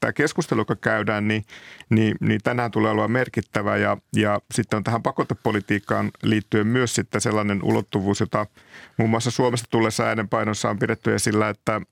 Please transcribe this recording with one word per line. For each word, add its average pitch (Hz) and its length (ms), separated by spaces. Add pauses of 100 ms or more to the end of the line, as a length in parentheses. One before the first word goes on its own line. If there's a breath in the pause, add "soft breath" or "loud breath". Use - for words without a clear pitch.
tää 117 120
keskustelu, 147 480
joka 107 160
käydään, 107 520
niin, 107 160 (460 loud breath)
niin, 110 300
niin 107 240
tänään 123 260
tulee 110 200
olemaan 107 200
merkittävä. 107 640
Ja, 104 200 (200)
ja 104 240 (140)
sitten 110 220
on 101 80
tähän 113 180
pakotepolitiikkaan 107 1080 (120)
liittyen 107 440
myös 123 280
sitten 107 260
sellainen 104 420
ulottuvuus, 101 580
jota 107 260 (500 loud breath)
muun 110 140
muassa 113 200
Suomesta 123 400
tullessa 113 340
äänenpainossa 110 640
on 104 80
pidetty 113 360
esillä, 107 340
että 107 320 (120)